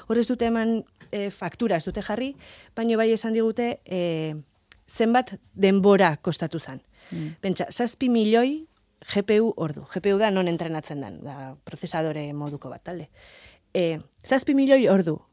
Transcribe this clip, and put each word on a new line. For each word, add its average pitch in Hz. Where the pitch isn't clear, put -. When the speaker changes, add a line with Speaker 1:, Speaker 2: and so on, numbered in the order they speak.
Speaker 1:
hor 220
ez 233
dute 233
eman, 226
eh, 202
faktura, 196
ez 156
dute 196
jarri, 254
baina 226
bai 220
esan 220
digute, 226
eh, 165
zenbat 233
denbora 190
kostatu 160
zan. 135
Speaker 2:
Mm. 165
Speaker 1:
Pentsa, 185
zazpi 240
milioi 240
G -
P 214
U 226
ordu. 147
G 185
P 202
U 196
da 220
non 190
entrenatzen 160
den, 98
da, 135
prozesadore 151
moduko 147
bat, 120
talde. 175
Eh, 165
zazpi 269
milioi 269
ordu. 170